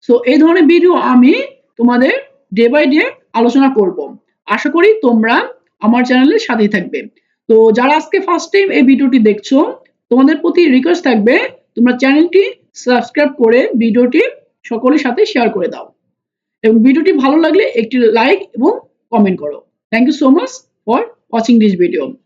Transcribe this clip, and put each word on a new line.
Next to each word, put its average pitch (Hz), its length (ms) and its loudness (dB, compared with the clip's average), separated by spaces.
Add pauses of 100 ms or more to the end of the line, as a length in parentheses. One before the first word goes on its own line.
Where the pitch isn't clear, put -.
So 247 40 2 (120)
এই 285 140 2
ধরনের 330 340 4
ভিডিও 349 220 2
আমি 254 400 2 (420)
তোমাদের 240 380 0 (420)
day 233 180 2
by 302 100 2 (100)
day 381 120 2 (260)
আলোচনা 240 360 2 (100)
করব। 185 200 -2 (480)
আশা 226 240 -4
করি 339 180 2 (140)
তোমরা 240 460 0 (320)
আমার 240 240 0
চ্যানেলের 262 340 2
সাথেই 220 300 -2
থাকবে। 185 300 -6 (500)
তো 220 240 4
যারা 247 240 0
আজকে 311 240 -4
ফার্স্ট - 320 -4
টাইম 392 180 0
এই 294 120 0
ভিডিওটি 262 360 2
দেখছো, 214 400 0 (520)
তোমাদের 269 280 2
প্রতি 349 240 0 (140)
রিকোয়েস্ট 339 280 -2
থাকবে 233 300 0 (400)
তোমরা 240 240 0
চ্যানেলটি 320 440 2 (320)
সাবস্ক্রাইব 247 560 -2 (120)
করে 240 260 2 (140)
ভিডিওটি 247 400 0 (400)
সকলের 254 360 -2
সাথে 262 280 -2
শেয়ার 233 240 -2
করে 175 180 -6
দাও - 180 -12 (760)
এবং 226 180 2
ভিডিওটি 302 300 2
ভালো 277 240 0
লাগলে 320 280 2 (160)
একটি 220 180 -6
লাইক 233 400 2 (180)
এবং 294 160 0 (380)
কমেন্ট 202 300 0
করো। 147 180 -10 (340)
Thank 240 160 0
you 302 140 -2
so 269 60 2 (100)
much 508 140 -6 (320)
for 240 160 -2 (320)
watching 233 300 0
this 208 200 2
video। 156 220 -4 (220)